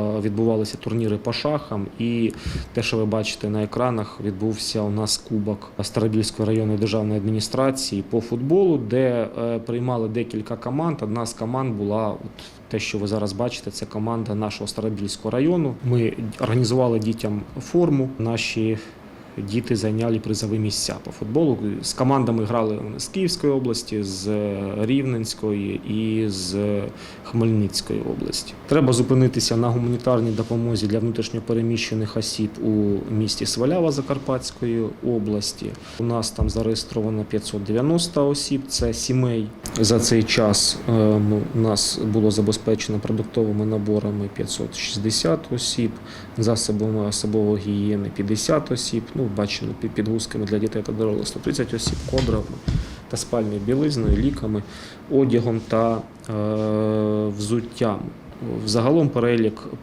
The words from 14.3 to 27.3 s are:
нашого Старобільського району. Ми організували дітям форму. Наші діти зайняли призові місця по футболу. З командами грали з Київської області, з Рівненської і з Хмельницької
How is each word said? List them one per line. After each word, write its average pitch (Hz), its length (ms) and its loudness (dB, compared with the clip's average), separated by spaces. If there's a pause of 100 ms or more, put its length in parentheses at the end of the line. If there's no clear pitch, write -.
нашого 104 340 -4
Старобільського 107 600 -4
району. 143 440 2 (100)
Ми 120 280 2 (280)
організували 120 580 4
дітям 107 440 -2 (180)
форму. 147 480 4 (100)
Наші 110 600 0 (680)
діти 117 280 0
зайняли 110 420 0
призові 107 400 -2
місця 104 460 -2
по - 60 -10
футболу. 123 480 2 (240)
З - 100 -4
командами 127 520 4
грали 110 340 0 (180)
з - 120 -8
Київської 170 440 0
області, 117 500 -2
з 98 260 -6 (520)
Рівненської 110 1080 0
і 110 400 0
з 95 280 -4 (680)
Хмельницької 110 760 0